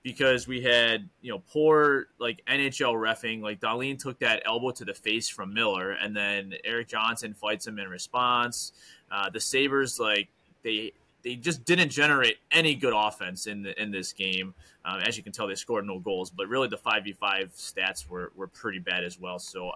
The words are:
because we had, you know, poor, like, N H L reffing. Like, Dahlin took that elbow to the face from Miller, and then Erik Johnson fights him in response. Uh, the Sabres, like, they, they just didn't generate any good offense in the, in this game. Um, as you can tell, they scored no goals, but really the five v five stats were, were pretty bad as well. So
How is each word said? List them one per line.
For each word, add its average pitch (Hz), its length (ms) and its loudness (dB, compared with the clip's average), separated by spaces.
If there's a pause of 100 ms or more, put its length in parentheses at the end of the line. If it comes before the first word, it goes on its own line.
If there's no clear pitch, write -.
because 127 460 2
we 127 140 -4
had, 117 440 4 (140)
you 123 120 -8
know, 98 100 -8 (100)
poor, 151 540 6 (120)
like, 120 280 -2
N 135 140 2
H 135 200 0
L 123 140 4
reffing. 113 480 0
Like, 107 180 -6
Dahlin 127 380 -2
took 131 220 -8
that 113 260 2
elbow 120 240 0
to 113 160 -10
the 101 80 -6
face 110 340 -2
from 98 240 -8
Miller, 98 380 0
and 104 260 -4
then 101 380 -2 (100)
Erik 117 240 -4
Johnson 110 460 -2
fights 107 320 -4
him 107 120 -8
in 98 120 -8
response. 120 800 0 (380)
Uh, 98 180 -2
the 90 120 -6
Sabres, 135 600 2
like, 104 280 2 (340)
they, 110 300 -4 (300)
they 123 140 -6
just 135 280 -4
didn't 175 260 4
generate 139 480 4 (120)
any 156 240 6
good 123 180 2
offense 107 540 0
in 104 160 -6
the, 98 180 -6
in 107 120 -4
this 92 200 -4
game. 95 400 -2 (320)
Um, 92 160 -4
as 107 160 -2
you 104 60 -12
can 104 100 -14
tell, 110 140 -4
they 95 80 -4
scored 104 320 -2
no 92 140 -8
goals, 92 300 -2
but 95 180 -6
really 131 180 0
the 104 100 -6
five 107 280 0
v 101 80 -8
five 95 400 -2
stats - 560 -6
were, 90 260 -8
were 92 140 -10
pretty 95 320 -8
bad 90 240 -2
as 90 140 -10
well. 90 200 -10
So 90 380 -8